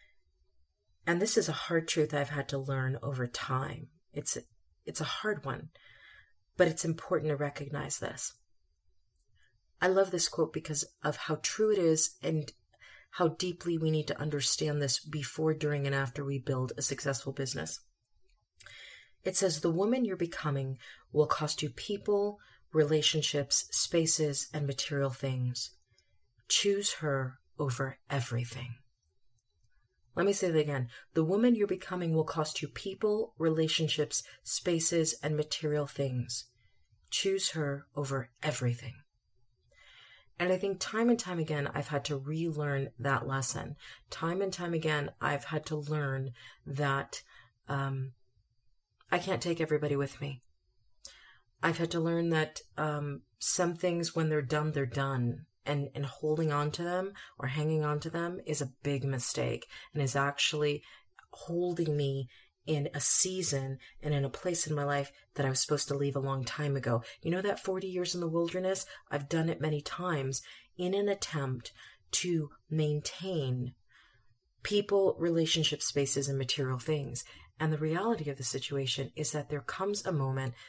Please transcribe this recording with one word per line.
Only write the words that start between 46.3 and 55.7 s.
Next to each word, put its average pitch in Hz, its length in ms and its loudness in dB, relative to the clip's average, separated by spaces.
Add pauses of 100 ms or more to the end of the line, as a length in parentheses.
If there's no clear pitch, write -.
that, 139 560 -2 (480)
um, 139 440 -2 (1000)
I 175 80 2
can't 175 220 0
take 165 200 0
everybody 151 340 2
with 139 240 -2
me. 139 220 -6 (1200)
I've 165 160 2
had 165 140 0
to 170 80 0
learn 170 320 2
that, 156 300 0 (140)
um, 147 460 -4 (160)
some 175 380 2
things, 170 400 0
when 160 140 2
they're 151 120 2
done, 151 300 0
they're 139 160 0
done. 127 580 0 (180)
And, 143 300 -2